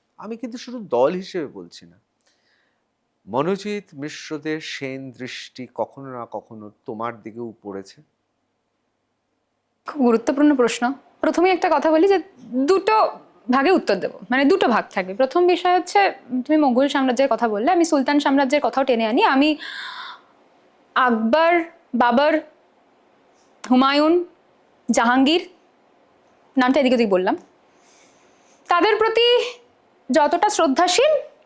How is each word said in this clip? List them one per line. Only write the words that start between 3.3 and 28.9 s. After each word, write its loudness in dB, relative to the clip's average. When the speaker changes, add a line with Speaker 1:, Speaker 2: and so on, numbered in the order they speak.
Speaker 1:
মিশ্রদের -10
সেন -12
দৃষ্টি -16
কখনো -10
না -12
কখনো -16
তোমার -10
দিকেও -14
পড়েছে? -16
Speaker 2:
খুব -6
গুরুত্বপূর্ণ 2
প্রশ্ন। 0
প্রথমেই 2
একটা 0
কথা 2
বলি 4
যে 2
দুটো 0
ভাগে 4
উত্তর 2
দেবো, -6
মানে, 2
দুটো 4
ভাগ 2
থাকবে। -6
প্রথম 2
বিষয় 2
হচ্ছে, 2
তুমি 0
মোগল 2
সাম্রাজ্যের 0
কথা 0
বললে, 0
আমি 4
সুলতান 0
সাম্রাজ্যের 2
কথাও -2
টেনে 0
আনি। 2
আমি 2
আকবর, 2
বাবর, 2
হুমায়ুন, 4
জাহাঙ্গীর, 2
নামটা 2
এদিক 2
ওদিক 2
বললাম, 0
তাদের 2